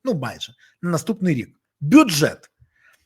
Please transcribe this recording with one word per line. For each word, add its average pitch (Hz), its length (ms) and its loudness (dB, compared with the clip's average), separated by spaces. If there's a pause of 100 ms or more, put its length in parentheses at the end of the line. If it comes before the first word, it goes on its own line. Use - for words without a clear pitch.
ну, 262 100 -4
майже, 127 400 -10 (280)
на 175 80 -6
наступний 175 460 -2
рік. - 240 -10 (220)
Бюджет. 156 680 2 (560)